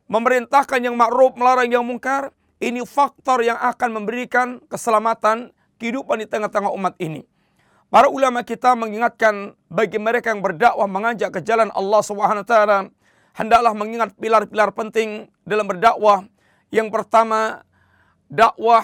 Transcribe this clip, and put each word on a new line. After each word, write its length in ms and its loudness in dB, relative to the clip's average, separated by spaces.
memerintahkan 720 0
yang 160 -2
ma'ruf, 400 4
melarang 320 2
yang 160 0
mungkar, 480 -6
ini 240 -4
faktor 640 0
yang 160 2
akan 400 -2
memberikan 640 -4
keselamatan 880 -2
kehidupan 400 -4
di 80 -10
tengah-tengah 480 -4
umat 240 -6
ini. 240 -8
Para 240 6
ulama 320 -2
kita 320 0
mengingatkan 800 -2
bagi 320 -2
mereka 320 -2
yang 80 -8
berdakwah 480 0
mengajak 400 -4
ke 80 -10
jalan 320 0
Allah 320 -2
Subhanahu 400 -2
wa 80 -12
taala, 280 4
hendaklah 400 2
mengingat 400 -6
pilar-pilar 560 0
penting 560 -6
dalam 240 -2
berdakwah. 560 2
Yang 160 -2
pertama, 720 0
dakwah 580 2